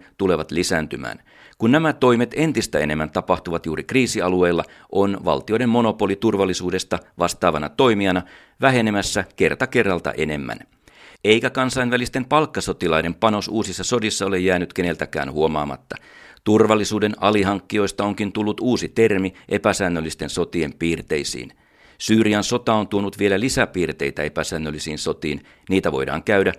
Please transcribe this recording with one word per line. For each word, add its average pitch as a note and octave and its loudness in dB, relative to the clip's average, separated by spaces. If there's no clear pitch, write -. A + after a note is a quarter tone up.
tulevat E2+ 0
lisääntymään. D2 -4
Kun A#2 2
nämä D#3 2
toimet A#2+ 2
entistä C3 0
enemmän D2+ -2
tapahtuvat F2 -2
juuri D#2 -4
kriisialueilla, F2+ 0
on G2 0
valtioiden G#2 0
monopoli A2 2
turvallisuudesta F#2 -2
vastaavana D#2+ 0
toimijana G2+ 2
vähenemässä A2 0
kerta F2 0
kerralta G2 0
enemmän. C#2+ -6
Eikä A2+ 4
kansainvälisten B2 -2
palkkasotilaiden F2 0
panos G#2+ 0
uusissa F#2+ -4
sodissa G#2+ -2
ole F#2+ 0
jäänyt F2+ 0
keneltäkään D#2 -4
huomaamatta. D2 -2
Turvallisuuden G#2+ 4
alihankkijoista G2+ 0
onkin G2+ -2
tullut G#2+ -4
uusi A2 -2
termi G2 2
epäsäännöllisten F2 -2
sotien E2 -2
piirteisiin. D2+ -4
Syyrian G#2+ 2
sota A#2+ 0
on G#2+ 2
tuonut G2+ -4
vielä G2+ 2
lisäpiirteitä E2 -2
epäsäännöllisiin D#2 -6
sotiin. D2+ -6
Niitä F#2 2
voidaan C2+ -4
käydä G2 2